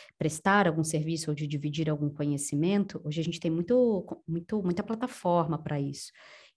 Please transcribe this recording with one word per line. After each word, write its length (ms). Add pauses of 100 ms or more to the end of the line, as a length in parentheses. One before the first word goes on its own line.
(180)
prestar 480
algum 180
serviço 460
ou 40
de 120
dividir 420
algum 220
conhecimento, 920
hoje 160
a 40
gente 140
tem 120
muito, 760
muito, 360
muita 200
plataforma 720
pra 240
isso. 300 (460)